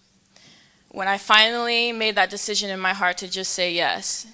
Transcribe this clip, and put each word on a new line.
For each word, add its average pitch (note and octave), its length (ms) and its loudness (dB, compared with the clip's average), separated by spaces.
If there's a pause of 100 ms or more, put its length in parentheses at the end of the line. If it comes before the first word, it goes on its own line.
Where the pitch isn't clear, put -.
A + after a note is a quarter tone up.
(920)
When F#3+ 180 -4
I G3 100 2
finally A#3 760 4
made A3 220 -2
that F#3+ 160 2
decision G3+ 400 -4
in F#3+ 80 -6
my F#3 140 0
heart G3 260 -2
to F#3+ 100 -10
just F#3 240 -6
say F3+ 200 -2
yes E3+ 600 -4